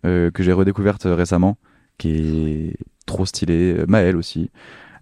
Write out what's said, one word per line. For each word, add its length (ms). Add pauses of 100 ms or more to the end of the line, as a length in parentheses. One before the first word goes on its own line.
euh, 240
que 120
j'ai 100
redécouverte 520
récemment, 540 (400)
qui 180
est 600 (280)
trop 220
stylée. 520
Euh, 80
Maël 300
aussi. 340 (520)